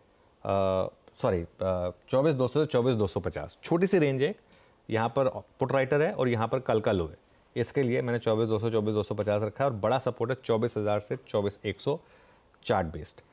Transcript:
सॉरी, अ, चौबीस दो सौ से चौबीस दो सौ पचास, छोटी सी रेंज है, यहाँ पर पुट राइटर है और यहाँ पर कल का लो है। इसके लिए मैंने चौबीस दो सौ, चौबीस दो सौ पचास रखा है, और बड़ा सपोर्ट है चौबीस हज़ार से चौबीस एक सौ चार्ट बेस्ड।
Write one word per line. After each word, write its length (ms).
सॉरी, 200
अ, 500
चौबीस 240
दो 140
सौ 120
से 60
चौबीस 300
दो 120
सौ 120
पचास, 440
छोटी 240
सी 120
रेंज 240
है, 120
यहाँ 200
पर 200
पुट 420
राइटर 300
है 120
और 140
यहाँ 200
पर 120
कल 220
का 100
लो 160
है। 100
इसके 280
लिए 180
मैंने 180
चौबीस 280
दो 120
सौ, 100
चौबीस 240
दो 100
सौ 120
पचास 260
रखा 220
है, 60
और 60
बड़ा 240
सपोर्ट 320
है 140
चौबीस 320
हज़ार 220
से 180
चौबीस 380
एक 140
सौ 200
चार्ट 240
बेस्ड। 340